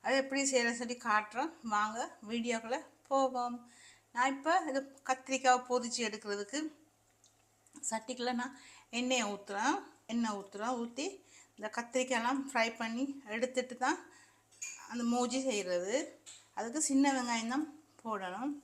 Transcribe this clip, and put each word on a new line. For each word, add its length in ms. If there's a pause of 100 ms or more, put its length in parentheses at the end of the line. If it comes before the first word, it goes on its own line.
அது 120
எப்படி 260
செய்யறதுன்னு 400
சொல்லி 180
காட்டுறோம். 520 (220)
வாங்க 240 (260)
வீடியோக்குள்ள 540 (300)
போவோம். 480 (600)
நான் 180
இப்ப 220 (120)
இது 140 (220)
கத்திரிக்காவை 640
பொரிச்சு 360
எடுக்கிறதுக்கு 560 (1160)
சட்டிக்குள்ள 580
நான் 220 (380)
எண்ணெயை 360
ஊத்துறேன். 480 (300)
எண்ணெய் 320
ஊத்துறேன். 400
ஊத்தி 280 (520)
இந்த 160
கத்திரிக்காயெல்லாம் 720
ஃப்ரை 200 (100)
பண்ணி 280 (220)
எடுத்துட்டு 500
தான் 220 (880)
அந்த 260
மோஜி 300
செய்யறது. 520 (600)
அதுக்கு 260
சின்ன 320
வெங்காயம் 420
தான் 120 (320)
போடணும். 540 (100)